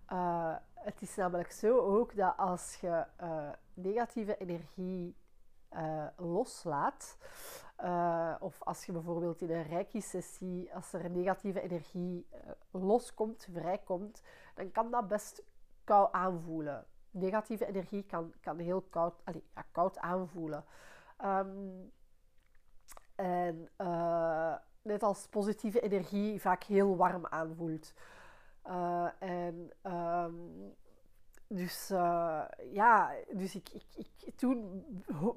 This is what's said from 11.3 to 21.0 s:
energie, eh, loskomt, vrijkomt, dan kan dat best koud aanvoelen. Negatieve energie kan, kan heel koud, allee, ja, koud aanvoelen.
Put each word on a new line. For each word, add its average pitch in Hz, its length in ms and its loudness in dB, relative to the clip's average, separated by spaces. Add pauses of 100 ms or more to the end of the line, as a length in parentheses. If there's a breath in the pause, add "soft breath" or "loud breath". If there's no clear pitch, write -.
energie, 175 720 -4
eh, - 200 -16 (200)
loskomt, 220 840 0
vrijkomt, 185 680 -2 (320 loud breath)
dan 190 160 -8
kan 233 200 0
dat 240 180 2
best - 340 -4 (420)
koud 202 280 8
aanvoelen. 160 720 -2 (260)
Negatieve 202 560 0
energie 190 360 -4
kan, 170 380 -4
kan 160 180 -6
heel 175 220 0
koud, 170 340 0 (100)
allee, 170 200 -8 (100)
ja, 180 180 -12
koud 180 260 2
aanvoelen. 165 640 -4 (520 loud breath)